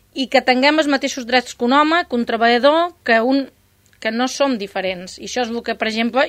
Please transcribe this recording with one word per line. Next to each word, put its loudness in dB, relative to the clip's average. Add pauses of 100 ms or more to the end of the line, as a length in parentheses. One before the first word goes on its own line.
(140)
i -4
que 4
tinguem 2
els 0
mateixos -4
drets -2
que -4
un 2
home, 2
que -4
un -2
treballador, 2 (100)
que 4
un, 0 (520)
que -4
no -2
som 0
diferents. -6
I -14
això -4
és -4
el -6
que, -6
per -4
exemple, 0